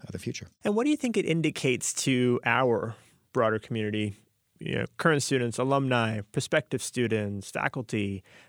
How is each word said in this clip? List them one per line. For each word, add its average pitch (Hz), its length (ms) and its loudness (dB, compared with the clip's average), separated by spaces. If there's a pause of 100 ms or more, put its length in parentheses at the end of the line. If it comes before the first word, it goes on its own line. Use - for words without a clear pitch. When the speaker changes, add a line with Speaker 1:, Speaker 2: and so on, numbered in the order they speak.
Speaker 1:
of - 80 -14
the 95 60 -8
future. - 300 -8 (160)
Speaker 2:
And 208 120 2
what 233 80 2
do 294 60 2
you 302 60 4
think 240 200 -2
it 196 80 2
indicates 156 680 0 (120)
to 123 400 4
our 117 500 2 (380)
broader 110 260 2
community, 107 580 -2 (440)
you - 160 -4
know, 117 80 0 (140)
current 151 240 4
students, 120 360 0
alumni, 127 640 2 (120)
prospective 135 500 -2
students, 107 680 -2
faculty, 104 720 -4 (260)